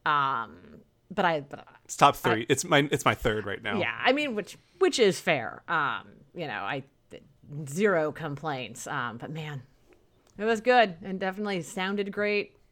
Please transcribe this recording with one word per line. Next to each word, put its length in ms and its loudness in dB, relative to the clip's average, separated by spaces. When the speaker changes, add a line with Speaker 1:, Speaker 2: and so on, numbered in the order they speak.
Speaker 1:
Um, 760 0
but 140 0
I, 160 4
but 200 -14
I 20 -20
Speaker 2:
It's 120 -12
top 200 8
three. 260 0
Speaker 1:
I 60 -6
Speaker 2:
It's 160 2
my, 260 4
it's 140 -2
my 100 4
third 320 -2
right 160 -6
now. 160 -2
Speaker 1:
Yeah, 200 -2
I 140 2
mean, 220 -2
which, 240 -8
which 200 2
is 220 4
fair. 480 -2
Um, 340 0
you 120 -8
know, 80 -8
I, 280 -4
zero 440 2
complaints. 720 -8
Um, 320 -6
but 120 -12
man, 320 -10
it 60 -6
was 160 0
good 420 6
and 160 -6
definitely 440 -4
sounded 500 -4
great 440 -2